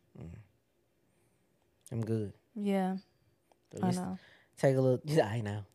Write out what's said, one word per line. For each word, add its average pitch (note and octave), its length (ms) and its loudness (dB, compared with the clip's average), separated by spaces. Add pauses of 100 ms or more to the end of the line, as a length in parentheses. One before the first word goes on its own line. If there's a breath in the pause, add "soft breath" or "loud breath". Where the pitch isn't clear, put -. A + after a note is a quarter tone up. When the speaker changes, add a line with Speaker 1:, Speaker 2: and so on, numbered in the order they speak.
(160)
Speaker 1:
Mm. E2 120 -14 (1600)
I'm A2+ 140 -4
good. G#2+ 280 -4 (220)
Speaker 2:
Yeah. G3 440 -2 (760)
Speaker 1:
So - 80 -10
Speaker 2:
I F#3 80 2
Speaker 1:
just F3+ 100 0
Speaker 2:
know. F#3 180 -8 (400 soft breath)
Speaker 1:
take C3+ 180 4
a C3 40 4
little, B2+ 220 4
<laughs> - 20 -14
yeah, D3 220 4
I A2+ 140 -4
know. G#2 240 -6 (100)